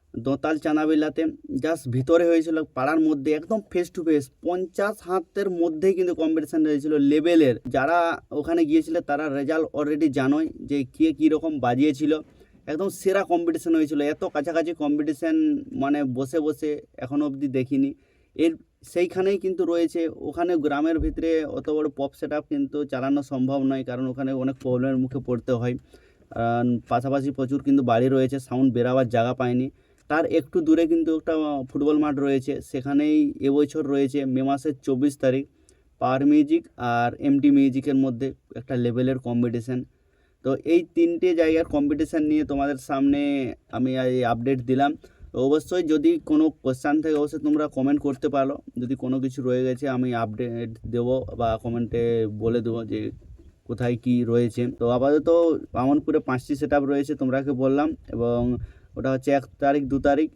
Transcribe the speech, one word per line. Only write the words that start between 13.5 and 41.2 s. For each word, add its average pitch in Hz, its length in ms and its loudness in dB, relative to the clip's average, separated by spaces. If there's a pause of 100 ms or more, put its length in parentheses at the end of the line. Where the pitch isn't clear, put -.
হয়েছিল, 151 260 0
এত 147 240 -2
কাছাকাছি 165 500 -2
কম্পিটিশন 151 600 -2 (480)
মানে 143 220 0 (140)
বসে 135 280 -2
বসে 151 240 -4 (340)
এখনও 143 220 -2
অবধি 139 220 -4
দেখিনি। 135 420 0 (440)
এর 165 180 2 (400)
সেইখানেই 180 520 0
কিন্তু 180 200 -2
রয়েছে, - 360 0 (280)
ওখানে 170 280 -2
গ্রামের 151 420 0
ভিতরে 156 460 -2
অত 139 220 -8 (100)
বড় 156 120 -2 (100)
পপ 139 120 -4 (100)
সেটআপ 147 320 -6
কিন্তু 143 320 -4
চালানো 135 380 -2
সম্ভব 135 380 -2 (100)
নয়, 135 140 -4
কারণ 127 280 -6
ওখানে 135 200 -4
অনেক 131 300 -4
প্রবলেমের 127 420 0
মুখে 131 220 -6
পড়তে 123 340 -2
হয়। 123 140 -2 (560)
আর 117 360 0 (220)
পাশাপাশি 135 420 0
প্রচুর 135 360 -2
কিন্তু 139 160 4
বাড়ি 120 260 4
রয়েছে, 131 300 2
সাউন্ড 131 380 0
বেরাবার 123 320 2
জায়গা 120 320 0
পায়নি। 123 280 0 (420)
তার 151 140 2 (140)
একটু - 220 -2
দূরে 160 320 4
কিন্তু 165 260 2
একটা 165 160 -2 (360)
ফুটবল 147 280 2
মাঠ 151 200 0
রয়েছে, 139 340 0 (180)
সেখানেই 143 460 0 (320)
এবছর 147 340 2 (100)
রয়েছে 139 320 0 (100)
মে 131 80 0
মাসের 139 320 -2 (120)
চব্বিশ 139 360 0
তারিখ 135 220 2 (560)
পাওয়ার 131 260 0
মিউজিক 151 360 4 (140)
আর 120 340 0 (180)
এমটি 139 280 4
মিউজিকের 135 480 2
মধ্যে 131 240 -4 (320)
একটা 131 140 -8 (100)
লেভেলের 127 340 0
কম্পিটিশন। 120 640 -4 (600)
তো 262 60 0 (140)
এই - 160 4 (140)
তিনটে 170 340 2 (120)